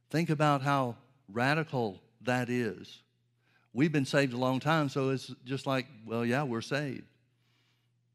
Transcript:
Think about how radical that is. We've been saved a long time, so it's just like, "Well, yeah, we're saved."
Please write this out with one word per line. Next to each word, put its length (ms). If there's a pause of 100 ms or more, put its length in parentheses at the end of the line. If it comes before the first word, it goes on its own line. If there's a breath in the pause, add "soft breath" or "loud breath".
(100)
Think 200
about 320
how 340 (360)
radical 680 (220)
that 300
is. 500 (720 soft breath)
We've 180
been 140
saved 280
a 60
long 220
time, 300
so 180
it's 260 (100)
just 220
like, 200 (200)
"Well, 180
yeah, 200
we're 160
saved." 460 (1080)